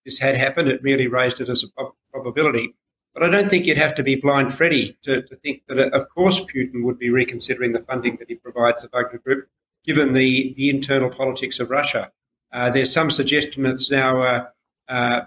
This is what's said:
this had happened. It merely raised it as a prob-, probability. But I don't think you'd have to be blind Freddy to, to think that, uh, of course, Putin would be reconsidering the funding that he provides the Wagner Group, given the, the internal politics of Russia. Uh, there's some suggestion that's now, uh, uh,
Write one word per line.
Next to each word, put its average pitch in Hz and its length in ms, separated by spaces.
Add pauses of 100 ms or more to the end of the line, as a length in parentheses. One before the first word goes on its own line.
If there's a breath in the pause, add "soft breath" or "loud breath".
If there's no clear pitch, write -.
this - 140
had 135 140
happened. 135 360
It 131 120
merely 135 260
raised 127 340
it 120 80
as 123 120
a - 60
prob-, 135 240 (180)
probability. 123 640 (400)
But 160 100
I 170 60
don't 202 180
think 185 160
you'd 151 140
have 151 160
to 147 80
be 135 140
blind 139 360
Freddy 156 520
to, 131 180
to - 140
think - 320
that, 131 100
uh, 135 160
of 135 160
course, 180 280
Putin 127 440
would 123 160
be 123 100
reconsidering 120 640
the 117 80
funding 123 360
that 117 120
he 117 60
provides 120 480
the - 100
Wagner 120 280
Group, 135 280 (380)
given 143 260
the, 131 420
the 135 140
internal 135 400
politics - 500
of 117 120
Russia. 131 420 (400)
Uh, 123 160
there's 127 240
some 160 180
suggestion 143 520
that's 131 280
now, 131 300
uh, 123 260 (440)
uh, 123 360